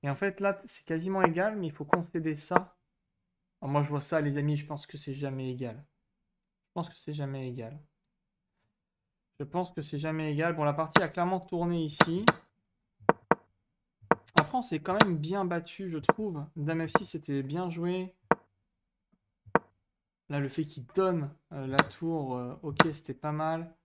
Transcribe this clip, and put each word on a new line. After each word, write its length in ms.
Et 80
en 60
fait, 240
là, 240
c'est 200
quasiment 380
égal, 340
mais 120
il 40
faut 120
concéder 520
ça. 420
Ah, 60
moi, 160
je 80
vois 100
ça, 200
les 160
amis, 200
je 100
pense 200
que 100
c'est 180
jamais 360
égal. 340
Je 60
pense 140
que 80
c'est 180
jamais 340
égal. 320
Je 40
pense 280
que 100
c'est 160
jamais 340
égal. 220
Bon, 100
la 80
partie 300
a 60
clairement 320
tourné 440
ici. 400
Après, 240
on 40
s'est 180
quand 240
même 120
bien 280
battu, 460
je 80
trouve. 460
Dame 320
F 100
six, 80
c'était 360
bien 280
joué. 440
Là, 120
le 80
fait 160
qu'il 300
donne, 360
euh, 140
la 120
tour, 580
euh, 260
ok, 160
c'était 220
pas 180
mal. 420